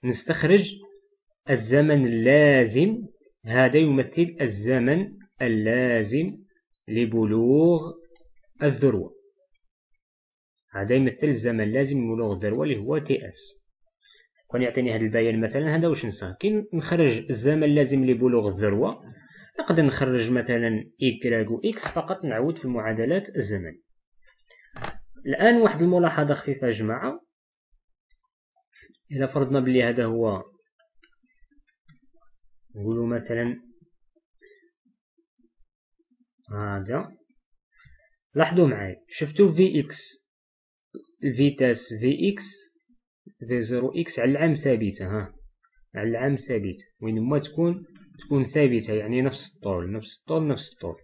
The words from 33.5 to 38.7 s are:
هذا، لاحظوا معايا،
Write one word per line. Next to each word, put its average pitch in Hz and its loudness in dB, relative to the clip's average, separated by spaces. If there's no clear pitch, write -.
هذا، 104 -8
لاحظوا 160 4
معايا، 104 -4